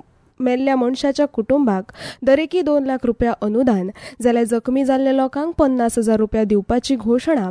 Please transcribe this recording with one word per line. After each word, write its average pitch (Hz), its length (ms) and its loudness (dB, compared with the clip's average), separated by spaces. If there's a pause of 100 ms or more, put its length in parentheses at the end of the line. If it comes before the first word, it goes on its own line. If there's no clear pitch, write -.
(420)
मेल्ल्या 254 340 0
मनशाच्या 262 500 0
कुटुंबाक 226 680 0 (320)
दरेकी 294 380 2
दोन 294 220 0
लाख 262 200 -2
रुपया 233 380 0
अनुदान, 214 480 0 (320)
जाल्यार 233 240 2
जखमी 254 400 -2
जाल्ल्या 262 280 2
लोकांक 277 440 -2
पन्नास 254 400 2
हजार 220 220 2
रुपया 220 240 0
दिवपाची 214 520 0
घोशणा 233 560 0